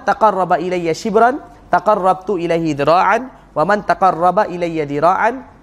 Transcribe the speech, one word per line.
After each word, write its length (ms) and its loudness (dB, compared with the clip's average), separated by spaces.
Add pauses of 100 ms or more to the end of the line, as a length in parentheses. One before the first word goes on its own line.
taqarraba 560 0
ilayya 320 -4
shibran 480 0 (240)
taqarrabtu 720 0
ilayhi 320 -2
dhira'an 560 2 (240)
wa 160 -2
man 160 0
taqarraba 640 2
ilayya 400 -6
dhira'an 560 0 (200)